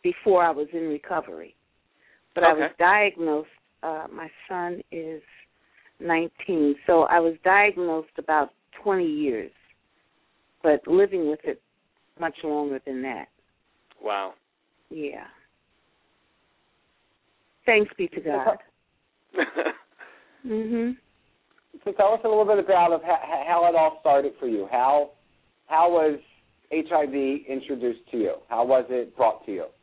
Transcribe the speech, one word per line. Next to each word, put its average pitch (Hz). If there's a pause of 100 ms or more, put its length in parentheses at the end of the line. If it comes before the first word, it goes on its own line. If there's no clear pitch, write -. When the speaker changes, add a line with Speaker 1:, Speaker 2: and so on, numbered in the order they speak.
Speaker 1:
before 180
I 165
was 147
in 165
recovery. 147 (760)
But 175
I 160
was 151
Speaker 2:
Okay. 143
Speaker 1:
diagnosed, 170 (340)
uh, 160
my 165 (160)
son 175 (120)
is 160 (800)
nineteen, 165
so 170
I 175
was 165
diagnosed 180
about 151 (280)
twenty 185
years, 143 (1120)
but 151
living 185
with 151
it - (560)
much 165
longer 147
than 131
that. 117 (760)
Speaker 2:
Wow. 98 (540)
Speaker 1:
Yeah. 151 (2500)
Thanks 214
be 175
to -
God. 139 (760)
Speaker 2:
<laughs> - (1000)
Speaker 1:
Mm-hmm. 226 (920)
Speaker 3:
So 202
tell 202
us 190
a 240
little 214
bit 208
about 175
of 165
ha-, 170
ha-, 151
how 175
it 170
all 156
started 139
for 131
you. 101
How, 139 (560)
how 165
was 156 (520)
H 160
I 151
V 139
introduced 127
to 123
you? 98 (140)
How 117
was 127
it 123
brought 117
to 110
you? 85 (180)